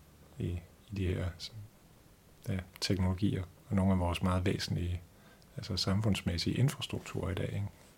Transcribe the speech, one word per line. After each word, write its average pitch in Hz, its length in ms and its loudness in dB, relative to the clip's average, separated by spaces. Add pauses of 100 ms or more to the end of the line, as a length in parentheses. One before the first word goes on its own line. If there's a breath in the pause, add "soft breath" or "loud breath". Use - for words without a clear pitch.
(400)
i, 107 60 -2 (460)
i 101 60 -8
de 95 100 0
her 92 180 0 (120)
sådan, - 220 -14 (920)
ja, 98 80 0 (240)
teknologier 95 640 2 (260)
og 104 60 2
nogle 95 180 6
af 92 60 4
vores 87 240 2
meget 92 220 2
væsentlige, 90 560 0 (560 soft breath)
altså, - 200 -4
samfundsmæssige 95 800 2
infrastrukturer - 760 0
i 92 40 -2
dag, 95 180 -2
ikke? 101 140 -2 (300 soft breath)